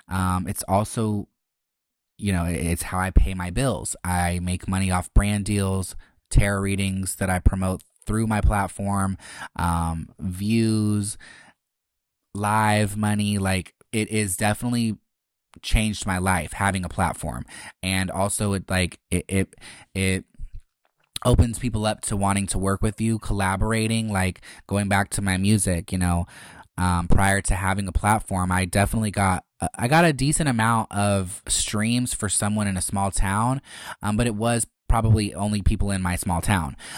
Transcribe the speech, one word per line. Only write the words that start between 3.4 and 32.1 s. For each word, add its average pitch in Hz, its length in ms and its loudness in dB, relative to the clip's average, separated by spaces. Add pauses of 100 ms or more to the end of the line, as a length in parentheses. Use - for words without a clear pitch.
bills. 113 520 -2
I 87 360 0
make 90 280 -4
money 95 240 0
off 90 220 -2
brand 101 320 4
deals, 95 500 -2 (340)
tarot 101 300 4
readings 98 580 -2
that 95 120 0
I 90 100 2
promote 92 440 0 (220)
through 110 220 0
my 107 140 0
platform, 98 760 0 (380)
um, 85 540 -2 (100)
views, 104 1000 0 (1160)
live 104 640 2
money. 104 400 0
Like, 95 360 -2 (200)
it 107 160 -2
is 104 260 -2
definitely 113 640 -2 (640)
changed 107 440 0
my 92 120 -2
life 92 360 -2
having 98 300 -2
a 85 60 -6
platform. - 560 -4 (360)
And 95 300 -2
also 101 420 -2
it, 95 160 -4
like, 92 300 -2 (120)
it, 90 160 0
it, 95 280 0 (380)
it 95 320 0 (1000)
opens 120 360 4
people 110 260 -2
up 107 160 0
to 104 160 -2
wanting 98 300 2
to - 100 -4
work 98 240 0
with 107 180 0
you, 113 200 0
collaborating, 110 920 0
like, 92 300 0 (260)
going 101 220 0
back 101 220 2
to 101 100 -4
my 95 160 0
music, 95 540 2
you 92 80 -2
know, 87 260 2 (520)
um, 87 300 0
prior 98 320 6
to 98 160 0
having 95 320 0
a 90 60 -8
platform, 98 580 0
I 92 140 2
definitely 101 460 0
got, 95 340 0 (160)
uh, 87 140 -2
I 120 120 -2
got 160 160 6
a 165 80 6
decent 143 380 0
amount 113 420 2
of 101 560 0
streams 120 640 0